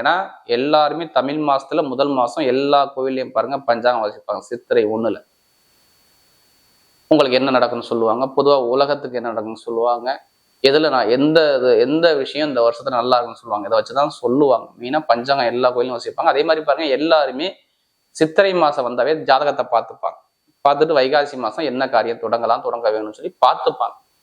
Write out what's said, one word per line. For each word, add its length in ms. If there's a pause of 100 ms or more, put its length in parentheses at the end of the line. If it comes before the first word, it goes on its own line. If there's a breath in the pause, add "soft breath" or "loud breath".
ஏன்னா 120 (420)
எல்லாருமே 480 (140)
தமிழ் 300
மாசத்துல 340 (100)
முதல் 260
மாசம் 340
எல்லா 280 (140)
கோவில்லையும் 420
பாருங்க 200 (140)
பஞ்சாங்கம் 340
வாசிப்பாங்க. 460
சித்திரை 320 (120)
ஒண்ணுல 240 (1900)
உங்களுக்கு 300
என்ன 160
நடக்கும்னு 360
சொல்லுவாங்க, 340 (100)
பொதுவா 220 (160)
உலகத்துக்கு 460
என்ன 120
நடக்கும்னு 360
சொல்லுவாங்க, 400 (600)
எதுல 260
நான் 220
எந்த 220 (200)
இது, 100 (160)
எந்த 220 (160)
விஷயம் 280
இந்த 140
வருஷத்துல 360
நல்லா 160
இருக்கும்னு 260
சொல்லுவாங்க. 260
இதை 100
வச்சுதான் 440
சொல்லுவாங்க. 440 (140)
மெயினா 200 (100)
பஞ்சாங்கம் 420
எல்லா 240
கோயிலும் 220
வசிப்பாங்க. 360
அதே 140
மாதிரி 200
பாருங்க 200 (100)
எல்லாருமே 500 (680)
சித்திரை 340 (100)
மாசம் 240
வந்தாவே 260 (160)
ஜாதகத்தை 440
பார்த்துப்பாங்க. 460 (480)
பார்த்துட்டு 320
வைகாசி 460
மாசம் 260
என்ன 120 (120)
காரியம் 300
தொடங்கலாம், 420
தொடங்க 280
வேணும்னு 240
சொல்லி 140 (120)
பார்த்துப்பாங்க. 520 (260)